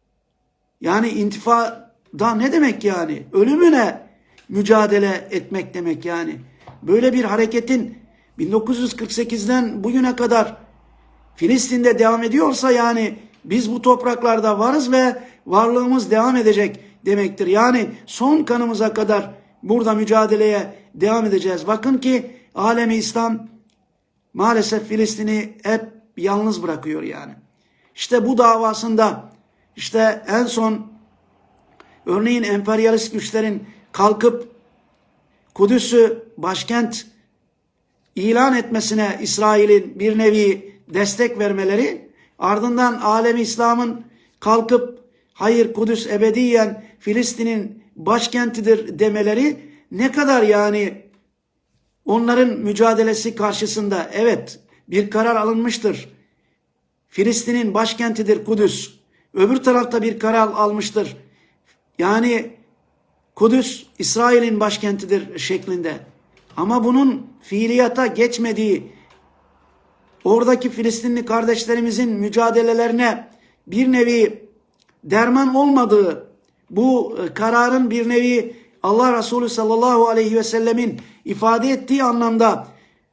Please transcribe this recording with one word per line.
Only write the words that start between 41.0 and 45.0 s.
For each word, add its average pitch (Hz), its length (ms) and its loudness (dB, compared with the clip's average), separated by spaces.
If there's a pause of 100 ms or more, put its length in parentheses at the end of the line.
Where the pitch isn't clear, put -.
vermeleri, 202 720 -2 (280)
ardından 240 560 0
alemi 226 460 0
İslam'ın 233 640 -2 (360)
kalkıp 233 580 0 (360)